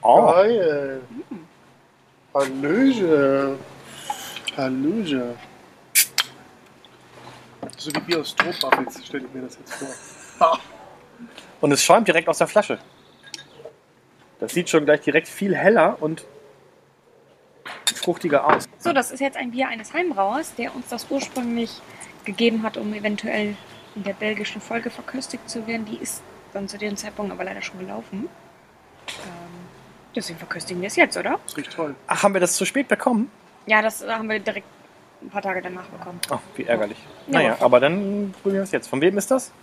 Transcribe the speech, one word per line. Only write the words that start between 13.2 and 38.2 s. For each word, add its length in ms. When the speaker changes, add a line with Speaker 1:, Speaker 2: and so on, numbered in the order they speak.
Speaker 1:
Das 140
sieht 160
schon 160
gleich 160
direkt 280
viel 260
heller 460
und 240
fruchtiger 500
aus. 200
Speaker 3:
So, 160
das 180
ist 100
jetzt 160
ein 140
Bier 180
eines 240
Heimbrauers, 600
der 200
uns 140
das 200
ursprünglich 600
gegeben 380
hat, 140
um 160
eventuell 600
in 80
der 100
belgischen 480
Folge 300
verköstigt 580
zu 160
werden. 200
Die 120
ist 240
dann 140
zu 100
dem 200
Zeitpunkt 340
aber 140
leider 160
schon 180
gelaufen. 480
Ähm, 80
deswegen 220
verköstigen 440
wir 60
es 100
jetzt, 200
oder? 280
Speaker 2:
Das 120
riecht 160
toll. 220
Speaker 1:
Ach, 160
haben 100
wir 80
das 120
zu 120
spät 240
bekommen? 420
Speaker 3:
Ja, 140
das 240
haben 240
wir 100
direkt 280
ein 80
paar 120
Tage 200
danach 260
bekommen. 320
Speaker 1:
Ach, 100
wie 100
ärgerlich. 320
Speaker 3:
Ja, 60
Speaker 1:
Naja, 200
Speaker 3:
aber 120
Speaker 1:
aber 140
dann 540